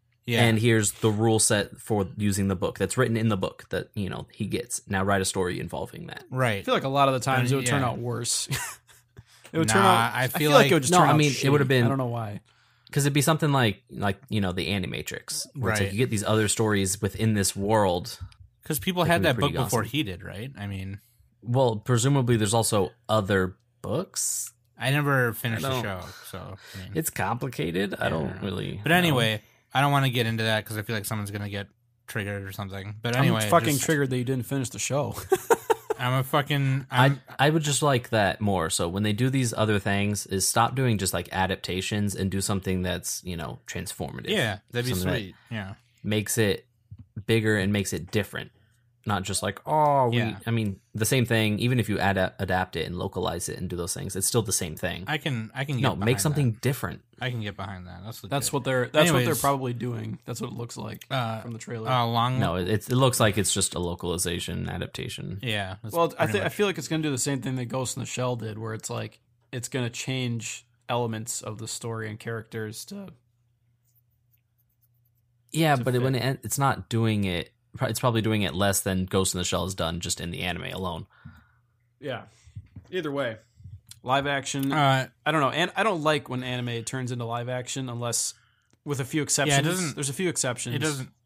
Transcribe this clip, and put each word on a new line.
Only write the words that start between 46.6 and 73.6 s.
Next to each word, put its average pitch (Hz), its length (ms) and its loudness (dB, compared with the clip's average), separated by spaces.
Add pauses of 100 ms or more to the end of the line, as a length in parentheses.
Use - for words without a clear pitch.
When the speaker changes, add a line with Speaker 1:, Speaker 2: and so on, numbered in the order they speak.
Speaker 2:
bigger 110 300 4
and 101 160 2
makes 101 200 0
it 85 180 -6
different. - 400 -4 (560)
Not 101 160 0
just 98 200 -4
like, - 240 -4
oh, 147 420 4
we, 120 80 2
Speaker 1:
Yeah. 110 300 0
Speaker 2:
I 117 40 0
mean, 110 300 0 (140)
the 107 100 0
same 123 220 4
thing, 110 320 2
even 123 200 2
if 113 120 0
you 95 80 0
ad-, 95 400 2
adapt 92 360 0
it 80 120 -2
and 87 120 -8
localize 87 520 -4
it - 80 -8
and 87 100 -6
do 87 80 -6
those 87 160 -4
things, 92 240 -8
it's 98 100 -2
still 120 140 2
the 110 100 -2
same 80 260 -2
thing. 85 300 -6
Speaker 1:
I 151 120 -2
can, 117 360 -4
I 135 120 -6
can 143 120 -2
Speaker 2:
No, 123 120 2
Speaker 1:
get 82 80 -2
Speaker 2:
make 95 80 -2
Speaker 1:
behind 123 160 4
Speaker 2:
something 143 300 2
Speaker 1:
that. - 100 -8
Speaker 2:
different. 104 400 -2 (180)
Speaker 1:
I 131 100 -4
can 120 120 -6
get 101 120 -6
behind 92 320 -10
that. 90 160 -16
That's 110 200 -12
legit. 98 80 -16
Speaker 3:
That's 139 200 0
what 139 140 -2
they're, 127 220 2
that's 156 260 6
what 139 60 6
they're 123 60 4
Speaker 1:
Anyways, 156 180 2
Speaker 3:
probably 135 320 2
doing. 117 500 -6
That's 120 160 -8
what 120 120 -6
it 123 40 -12
looks 120 220 -10
like 110 320 -10
Speaker 1:
uh, 113 320 -2
Speaker 3:
from 117 100 -10
the 113 60 -10
trailer. 110 320 -6
Speaker 1:
uh, 123 160 4
long 117 340 2
Speaker 2:
No, 87 160 2
it, 90 100 0
it 101 220 0
looks 127 320 4
like 107 160 6
it's 101 160 2
just - 220 0
a - 40 -2
localization 87 920 -2
adaptation. - 720 -8
Speaker 1:
Yeah. 101 400 -4
That's 110 120 -10
Speaker 3:
Well, 170 120 4 (120)
I 165 60 2
Speaker 1:
pretty 110 80 2
Speaker 3:
thi-, 202 80 2
I 185 40 -2
Speaker 1:
much 170 100 -2
Speaker 3:
feel 208 120 2
like 185 120 -2
it's 139 100 -8
gonna 160 140 0
do 151 80 0
the 131 80 0
same 135 240 -2
thing 131 140 -4
that 123 100 -4
Ghost 127 320 -4
in - 20 -6
the 117 60 -6
Shell 123 300 -2
did, 110 200 -8
where 110 160 -8
it's - 160 -10
like, 113 320 -8 (320)
it's 120 160 -8
gonna 123 220 -2
change 123 720 -6 (240)
elements 117 540 -4
of 110 160 -10
the 110 100 -10
story 113 400 -8
and 107 100 -10
characters 110 680 -8
to 202 220 -14 (2500)